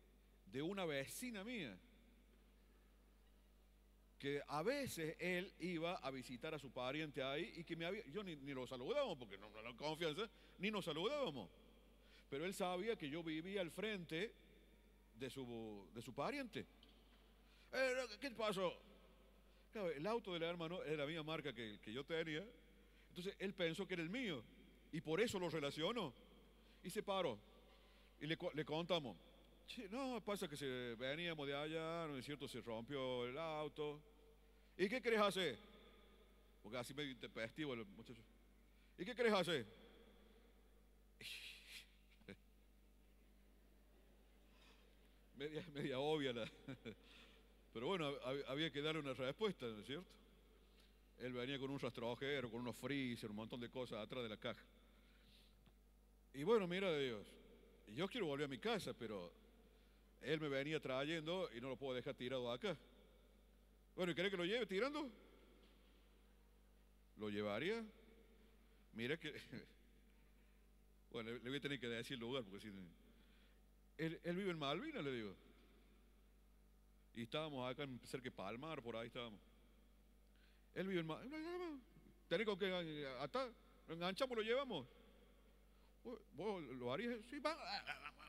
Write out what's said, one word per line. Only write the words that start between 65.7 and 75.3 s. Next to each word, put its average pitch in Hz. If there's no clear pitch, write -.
¿Lo 107
llevaría? 107
Mira 123
que, 156
<laughs> -
bueno, 113
le, 120
le 113
voy 139
a 131
tener 139
que 123
decir 117
el 120
lugar, 123
porque 98
si, 110
él, 160
él 175
vive 190
en 165
Malvinas, 185
le 139
digo. 107